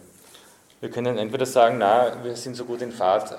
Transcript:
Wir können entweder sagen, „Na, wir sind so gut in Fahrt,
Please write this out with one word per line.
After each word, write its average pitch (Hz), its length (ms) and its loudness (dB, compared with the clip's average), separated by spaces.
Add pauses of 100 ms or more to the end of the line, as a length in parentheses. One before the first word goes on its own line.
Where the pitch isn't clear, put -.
(800)
Wir 120 100 -10
können 120 280 -4
entweder 113 280 -2
sagen, 127 320 4
„Na, 113 460 2
wir 120 100 -8
sind 123 220 -12
so 123 80 -10
gut 120 180 -6
in 120 80 -8
Fahrt, 101 480 0